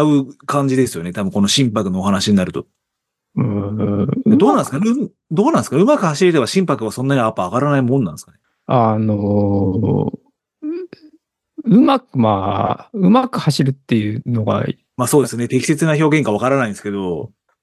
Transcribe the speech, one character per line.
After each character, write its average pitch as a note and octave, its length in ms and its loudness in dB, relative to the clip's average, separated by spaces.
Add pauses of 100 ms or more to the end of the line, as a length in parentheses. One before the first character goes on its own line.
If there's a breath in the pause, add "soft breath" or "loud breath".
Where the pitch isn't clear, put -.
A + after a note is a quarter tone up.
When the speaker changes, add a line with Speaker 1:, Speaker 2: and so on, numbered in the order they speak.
Speaker 1:
う C#3+ 420 0
感 C#3 240 0
じ C3 80 0
で B2+ 100 4
す F2+ 120 -6
よ E2 60 -10
ね。 F2+ 80 -8
多 G#2 120 -6
分 F2+ 80 -4
こ G#2 80 0
の G2 80 4
心 C3 220 2
拍 G#2 200 -2
の F#2 100 -4
お - 20 -4
話 G2 280 0
に G2+ 60 4
な F#2 80 2
る F2 80 -6
と。 - 140 -10 (680)
Speaker 2:
う D3+ 80 0
ー G#2 920 -2
ん。 C#4 40 4
Speaker 1:
ど G4 100 4
う G4 80 2
な - 0 -
ん - 20 0
で D3+ 60 -2
す - 60 -10
か？ C#3 60 -6
う-、 A3+ 360 -2 (180)
ど E3+ 140 2
う - 20 2
な E4 60 0
ん - 80 2
で - 40 0
す - 60 -12
か？ B2+ 60 -2
う F3+ 100 4
ま D4 100 4
く G#3+ 80 -2
走 D#3 220 0
れ F3 60 4
れ D#3 60 2
ば A2+ 80 2
心 F#3+ 200 0
拍 B2+ 180 -2
は G#2+ 80 -6
そ B2+ 100 -8
ん C3+ 60 -2
な C#3 60 2
に C3 60 2
や A2 80 0
っ G#2+ 60 -6
ぱ F#2 120 -4
上 F2 40 -6
が A#2 100 -2
ら D3 100 0
な C#3 80 2
い C3 40 2
も B2+ 160 0
ん A#2+ 60 0
な D#2+ 80 -4
ん - 40 -14
で - 20 -16
す - 80 -20
か - 60 -20
ね？ - 60 -20 (280)
Speaker 2:
あ A2 320 2
の G#2+ 180 0
ー、 G2+ 960 0
う-、 - 80 -8 (1500)
う A#3 160 6
ま C#4 200 4
く、 - 180 -10
ま G#2 680 0
あ、 - 40 -20
う F#3+ 180 2
ま B3+ 180 4
く B3+ 100 -6
走 D3+ 260 0
る C3+ 60 0
っ - 20 0
て - 240 -4
い G#2+ 200 -2
う A2+ 100 -8
の A2+ 180 -2
が、 G2+ 220 -2 (300)
Speaker 1:
ま B2 100 -2
あ - 20 -4
そ D3 120 4
う - 20 6
で A2+ 60 -2
す A#2 100 -10
ね。 A#2+ 100 -4
適 B2+ 160 0
切 D#3+ 220 0
な D#3 60 2
表 D3+ 260 2
現 B2+ 80 -2
か G#2+ 60 0
わ G2+ 80 -2
か B2+ 100 0
ら C#3 80 2
な B2+ 60 0
い A2 40 -4
ん - 40 -6
で F#2+ 40 -12
す - 60 -18
け G#2 80 -8
ど。 F#2 420 -6 (300)